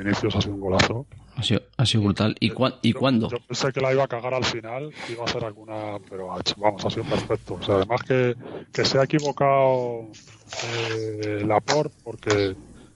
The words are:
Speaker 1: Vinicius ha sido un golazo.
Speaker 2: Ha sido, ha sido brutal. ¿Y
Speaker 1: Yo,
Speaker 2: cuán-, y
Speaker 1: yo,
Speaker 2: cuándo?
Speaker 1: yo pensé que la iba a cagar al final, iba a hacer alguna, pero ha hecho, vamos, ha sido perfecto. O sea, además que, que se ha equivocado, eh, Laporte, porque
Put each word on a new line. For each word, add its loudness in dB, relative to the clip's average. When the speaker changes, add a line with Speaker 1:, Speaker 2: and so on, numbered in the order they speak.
Speaker 1:
Vinicius 0
ha 2
sido -4
un -8
golazo. 0
Speaker 2:
Ha -4
sido, 0
ha 2
sido 2
brutal. 2
¿Y 4
Speaker 1:
Yo, -6
Speaker 2:
cuán-, 0
y 4
Speaker 1:
yo, -2
Speaker 2:
cuándo? 2
Speaker 1:
yo -6
pensé -2
que -4
la 2
iba 4
a -2
cagar -4
al 0
final, -6
iba -8
a -4
hacer -4
alguna, -8
pero -8
ha -6
hecho, -4
vamos, 2
ha 0
sido -4
perfecto. -2
O -12
sea, 2
además 2
que, 2
que 0
se 2
ha 6
equivocado, 2
eh, -4
Laporte, 2
porque 0